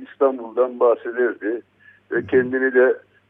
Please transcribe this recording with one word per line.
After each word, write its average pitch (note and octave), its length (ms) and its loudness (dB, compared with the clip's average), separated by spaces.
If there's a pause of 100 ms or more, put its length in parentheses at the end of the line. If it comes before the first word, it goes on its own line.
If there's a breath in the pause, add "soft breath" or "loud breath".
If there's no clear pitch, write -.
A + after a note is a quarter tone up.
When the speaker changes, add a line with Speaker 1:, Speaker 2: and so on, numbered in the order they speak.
(120)
Speaker 1:
İstanbul'dan B2 680 -2
bahsederdi. A#2 840 -2 (500 soft breath)
Ve - 40 -4
Speaker 2:
Hı A#2 40 0
hı. A2+ 80 -8
Speaker 1:
kendini C3 460 0
de B2+ 280 4 (280)